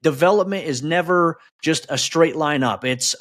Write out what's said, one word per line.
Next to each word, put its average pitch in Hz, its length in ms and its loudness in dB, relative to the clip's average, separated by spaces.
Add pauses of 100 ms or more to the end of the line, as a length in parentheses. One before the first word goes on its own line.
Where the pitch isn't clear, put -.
Development 185 600 2
is 127 160 -4
never 170 560 0 (240)
just 156 280 -2
a 143 80 -4
straight 165 380 2
line 147 280 0
up. 113 200 0
It's 127 380 -2